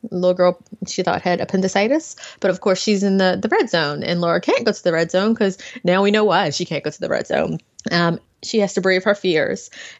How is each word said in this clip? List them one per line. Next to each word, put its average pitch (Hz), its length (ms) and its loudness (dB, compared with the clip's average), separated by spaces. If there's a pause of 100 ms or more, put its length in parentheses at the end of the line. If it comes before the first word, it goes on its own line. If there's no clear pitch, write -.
(100)
The - 40 -10
little 180 180 2
girl 180 300 2 (240)
she - 160 -6
thought 180 200 0
had 175 180 0
appendicitis. 202 760 0 (240)
But 190 140 0
of 185 80 -4
course, 185 200 0
she's 202 220 0
in 196 140 2
the, 185 260 2
the 220 60 -4
red 359 200 2
zone. 147 360 -2
And 175 160 -2
Laura 170 200 0
can't 466 240 0
go 226 60 2
to - 140 -6
the 175 80 2
red 165 180 0
zone 202 240 2
'cause 196 240 0 (240)
now 185 220 4
we 202 80 4
know 214 100 4
why 180 280 2
she 175 140 -4
can't 156 200 -6
go 151 60 -2
to - 100 -16
the - 80 -6
red - 180 -2
zone. 165 320 -2 (320)
Um, 170 300 0 (240)
she 226 160 -2
has 196 140 -2
to 196 60 0
brave 185 220 2
her 202 140 2
fears. - 540 -2 (300)